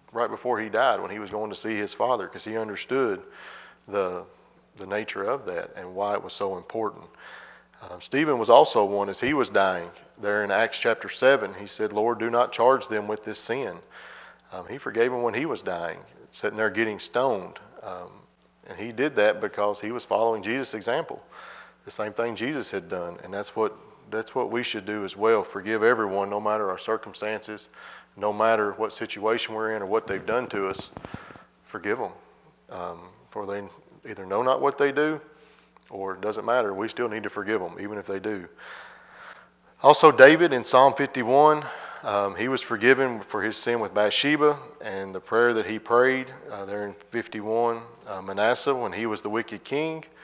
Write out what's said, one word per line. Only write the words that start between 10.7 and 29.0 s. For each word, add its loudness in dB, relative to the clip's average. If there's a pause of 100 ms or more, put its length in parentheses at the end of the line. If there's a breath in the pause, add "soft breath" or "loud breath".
chapter 0
seven, 4
he -14
said, -4
"Lord, 0
do 0
not 2
charge 4
them -2
with -6
this -6
sin." -4 (760 loud breath)
Um, -12
he -10
forgave 0
him -2
when 0
he -2
was -4
dying, -6 (320)
sitting -6
there 0
getting -2
stoned. -2 (260)
Um, -12 (580)
and -14
he -10
did -2
that 4
because -2
he -6
was -8
following 0
Jesus' -4
example, -4 (600 loud breath)
the -14
same -6
thing -4
Jesus -6
had -8
done. -6
And -14
that's -8
what, 0 (360)
that's -6
what -2
we -2
should -6
do -4
as -8
well. 4
Forgive -4
everyone, 2
no -4
matter -2
our -4
circumstances, -8 (480 loud breath)
no 0
matter 4
what -4
situation -2